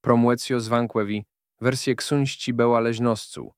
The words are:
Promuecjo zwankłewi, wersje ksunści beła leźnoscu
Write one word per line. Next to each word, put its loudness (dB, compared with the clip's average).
Promuecjo 2
zwankłewi, -2
wersje 0
ksunści -2
beła 2
leźnoscu -4